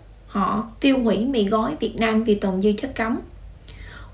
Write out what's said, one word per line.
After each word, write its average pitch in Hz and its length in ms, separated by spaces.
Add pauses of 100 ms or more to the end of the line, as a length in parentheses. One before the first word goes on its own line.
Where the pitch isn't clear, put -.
(260)
họ 202 380 (160)
tiêu 269 180
hủy 220 260
mì 254 200
gói 220 360
Việt 220 160
Nam 220 280
vì 220 100
tồn 190 280
dư 208 100
chất 262 220
cấm. 240 260 (920)